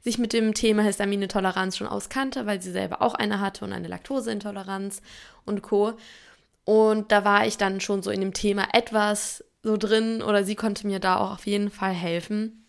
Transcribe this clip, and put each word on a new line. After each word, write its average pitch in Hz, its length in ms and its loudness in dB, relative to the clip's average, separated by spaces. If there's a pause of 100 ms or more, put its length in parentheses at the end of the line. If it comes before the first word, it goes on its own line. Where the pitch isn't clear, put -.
sich 240 160 -2
mit 233 160 0
dem 220 180 2
Thema 214 300 4
Histaminintoleranz 196 960 0
schon - 80 -6
auskannte, 262 580 -4
weil 202 160 -2
sie 185 120 -10
selber 185 280 -4
auch 233 140 2
eine 208 260 -2
hatte 196 240 -4
und 196 80 -6
eine 180 160 -8
Laktoseintoleranz 196 1120 -6 (460)
und 202 160 -4
Co. 208 320 2 (680)
Und 214 460 4
da 208 140 6
war 202 220 6
ich 214 100 -2
dann 190 240 0
schon 196 220 -2
so 196 80 -4
in 202 100 -2
dem 190 140 -2
Thema 202 380 0
etwas 208 680 0 (200)
so 214 140 0
drin 220 460 2
oder 208 220 2
sie 202 100 -2
konnte 208 320 -4
mir 196 140 -2
da 185 160 2
auch 196 160 0
auf - 140 -10
jeden 202 240 0
Fall 190 220 -2
helfen. 180 760 -4